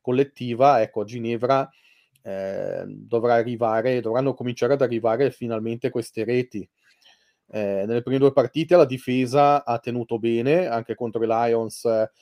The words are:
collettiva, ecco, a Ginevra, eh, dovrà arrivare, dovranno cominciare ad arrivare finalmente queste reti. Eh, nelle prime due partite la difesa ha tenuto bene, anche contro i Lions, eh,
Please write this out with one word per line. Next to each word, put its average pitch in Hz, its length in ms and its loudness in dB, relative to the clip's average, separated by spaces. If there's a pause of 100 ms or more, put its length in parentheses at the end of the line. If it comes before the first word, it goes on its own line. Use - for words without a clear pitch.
collettiva, 127 800 2
ecco, 107 200 -4
a 101 40 -4
Ginevra, 120 600 -2 (540)
eh, 95 640 -8
dovrà 110 500 0
arrivare, 117 680 0
dovranno 123 320 -2
cominciare 123 400 -2
ad 139 80 0
arrivare 117 500 0
finalmente 117 580 -6
queste 113 340 -6
reti. 120 440 -4 (800)
Eh, 98 380 -2
nelle 117 160 -2
prime 127 180 -2
due 139 120 6
partite 151 440 2
la 170 100 10
difesa 131 800 2
ha 117 140 -2
tenuto 120 400 -6
bene, 120 480 0
anche 117 280 -4
contro 113 280 -4
i 113 40 0
Lions, 113 580 0
eh, 110 240 2 (120)